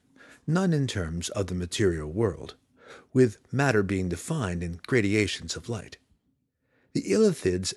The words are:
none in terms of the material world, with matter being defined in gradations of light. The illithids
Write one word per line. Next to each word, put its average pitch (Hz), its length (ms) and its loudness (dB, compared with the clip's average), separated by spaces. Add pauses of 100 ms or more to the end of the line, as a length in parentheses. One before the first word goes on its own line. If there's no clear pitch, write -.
(460)
none 180 260 2
in 143 140 2
terms 87 440 -4
of 101 160 -2
the 87 80 -6
material 87 560 0
world, 87 460 -4 (560)
with 127 260 4 (140)
matter 123 300 4
being 95 260 0
defined 90 540 -4
in 87 240 -8
gradations 101 720 2
of - 120 -14
light. 113 300 -10 (920)
The - 200 -2
illithids 156 640 2